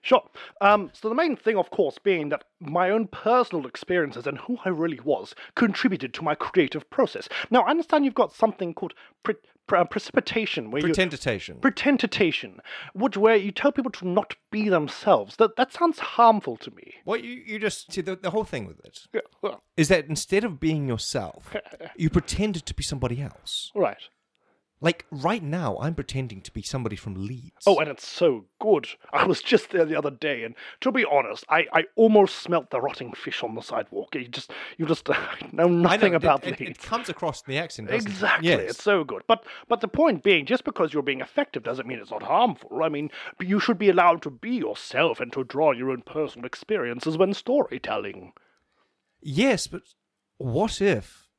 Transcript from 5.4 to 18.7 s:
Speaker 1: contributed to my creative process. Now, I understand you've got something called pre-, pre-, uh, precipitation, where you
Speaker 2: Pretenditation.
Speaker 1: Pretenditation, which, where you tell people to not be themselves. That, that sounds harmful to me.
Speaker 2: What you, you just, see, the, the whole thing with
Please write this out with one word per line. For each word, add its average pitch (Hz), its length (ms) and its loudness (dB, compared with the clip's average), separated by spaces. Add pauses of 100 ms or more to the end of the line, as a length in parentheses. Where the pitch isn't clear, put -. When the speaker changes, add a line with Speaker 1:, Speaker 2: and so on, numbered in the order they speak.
Speaker 1:
contributed 123 600 0
to - 80 -10
my 151 120 0
creative - 560 -2
process. - 360 -2 (240)
Now, 233 120 6
I 240 80 0
understand 311 340 2
you've 254 100 0
got - 200 0
something 185 400 -2
called - 180 -8 (300)
pre-, - 140 -2 (300)
pre-, 185 120 4
uh, 180 60 6
precipitation, - 840 -2
where 135 100 -2
you 170 80 2
Speaker 2:
Pretenditation. 147 720 -2
Speaker 1:
Pretenditation, 220 1000 0 (320)
which, 208 240 -2
where 220 200 6
you 196 140 2
tell 277 220 0
people 247 200 -4
to - 140 -10
not 185 280 -2 (160)
be 214 180 -2
themselves. 151 680 2
That, 220 200 4
that 262 160 0
sounds 339 280 0
harmful 220 580 4
to - 140 -16
me. - 200 -20 (120)
Speaker 2:
What 240 200 -4
you, 240 80 -12 (140)
you 214 120 -8
just, - 320 -4
see, 185 120 -4
the, 185 120 -6
the 185 160 -6
whole 214 140 -2
thing 117 220 -8
with 82 180 -18